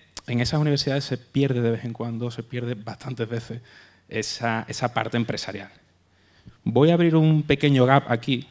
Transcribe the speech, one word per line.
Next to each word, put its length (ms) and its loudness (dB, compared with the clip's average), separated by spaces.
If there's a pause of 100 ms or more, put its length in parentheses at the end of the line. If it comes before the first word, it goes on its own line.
(280)
en 120 -2
esas 200 0
universidades 440 0
se 140 -6
pierde 440 -2
de 100 2
vez 140 -4
en 80 -6
cuando, 380 -6
se 120 -10
pierde 320 -8
bastantes 520 -8
veces 340 -8 (460)
esa, 600 -4
esa 260 -4
parte 240 -2
empresarial. 540 -6 (920)
Voy 280 4
a 20 6
abrir 220 4
un 280 6
pequeño 420 4
gap 260 4
aquí, 400 -2